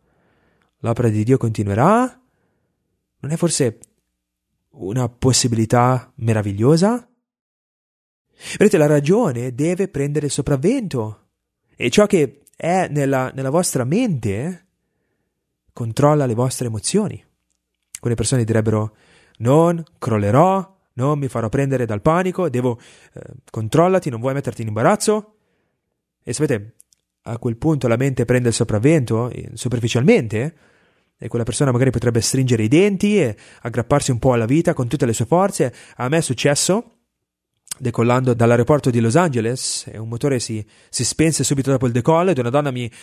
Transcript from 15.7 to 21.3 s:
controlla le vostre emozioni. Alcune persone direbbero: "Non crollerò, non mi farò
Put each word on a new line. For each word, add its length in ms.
controlla 540
le 80
vostre 320
emozioni. 580
Alcune 200
persone 300
direbbero: 520
"Non 440
crollerò, 800
non 240
mi 100
farò 200